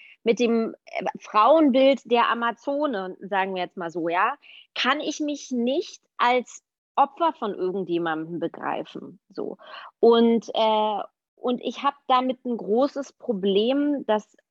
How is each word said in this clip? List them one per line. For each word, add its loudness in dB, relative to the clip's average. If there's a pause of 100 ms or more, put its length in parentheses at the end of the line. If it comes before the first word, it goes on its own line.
(240)
mit 2
dem, 0 (100)
äh, -6 (140)
Frauenbild 4
der 2
Amazone, -4
sagen -2
wir -4
jetzt -10
mal -8
so, -4
ja, 0 (400)
kann 0
ich -6
mich -6
nicht -4 (160)
als -2 (320)
Opfer 2
von -6
irgendjemandem -4
begreifen, -8 (100)
so. -10 (420)
Und, 6
äh, 0 (400)
und -4
ich -8
hab -2 (120)
damit 0
ein -4
großes -2
Problem, 0
dass, -2 (140)